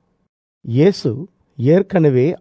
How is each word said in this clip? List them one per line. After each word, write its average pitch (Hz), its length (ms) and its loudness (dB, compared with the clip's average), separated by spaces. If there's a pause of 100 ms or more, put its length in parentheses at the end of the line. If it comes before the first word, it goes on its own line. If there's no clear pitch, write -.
(640)
இயேசு 143 440 0 (480)
ஏற்கனவே 151 720 2 (140)